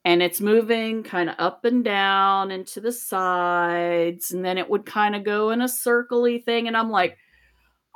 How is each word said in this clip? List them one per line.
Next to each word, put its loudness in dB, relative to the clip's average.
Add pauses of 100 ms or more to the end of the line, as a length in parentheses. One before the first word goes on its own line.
And 4
it's -2
moving 2
kinda -4
up -2
and 2
down 2
and -8
to -14
the -4
sides. 0
And -4
then -2
it -4
would -2
kinda 0
go 0
in 0
a 0
circle-y 0
thing. -2
And 0
I'm 0
like, 0 (800)